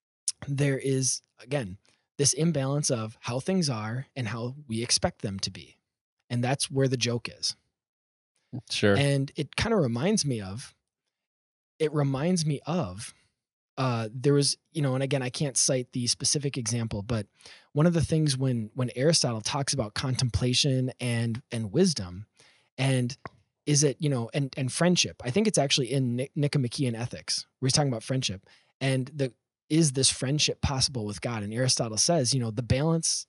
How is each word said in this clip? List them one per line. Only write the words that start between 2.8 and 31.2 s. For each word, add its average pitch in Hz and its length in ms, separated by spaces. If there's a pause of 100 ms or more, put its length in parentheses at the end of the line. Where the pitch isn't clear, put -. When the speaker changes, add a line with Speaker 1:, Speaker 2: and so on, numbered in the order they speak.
Speaker 1:
of 110 320
how 123 200
things 185 280
are 117 460
and 120 140
how 123 260 (120)
we 113 140
expect - 400
them 98 180
to - 120
be. - 260 (520)
And 120 120
that's 127 300
where 135 160
the 127 100
joke 117 320
is. - 260 (1120)
Speaker 2:
Sure. 101 260
Speaker 1:
And 139 400
it - 200
kinda 226 200
reminds 147 500
me 123 160
of, 98 320 (1080)
it 151 140
reminds 151 520
me 147 200
of, 113 480 (640)
uh, 117 360
there 135 200
was, 143 220 (160)
you 160 100
know, 131 140
and 135 80
again, 135 180
I 123 80
can't 139 280
cite 131 340
the 120 160
specific 139 500
example, 113 440
but 107 260 (460)
one 147 120
of 175 80
the 160 100
things 156 340
when, 123 360
when 123 220
Aristotle 127 460
talks 143 320
about 104 200
contemplation 127 1000 (100)
and, 117 400 (100)
and 110 220
wisdom, 107 520 (520)
and 131 400 (480)
is 147 180
it, 135 160
you 156 100
know, 117 240
and, 139 220
and 131 160
friendship, 170 540
I 127 60
think 214 160
it's 196 100
actually 139 340
in 131 240
Ni-, 127 200
Nicomachean 135 600
Ethics, - 500 (140)
where 127 80
he's 135 60
talking 143 180
about 113 120
friendship, 123 420 (340)
and 135 340
the, 139 200 (360)
is 156 240
this 131 180
friendship 139 500
possible 127 440
with 104 140
God? 117 240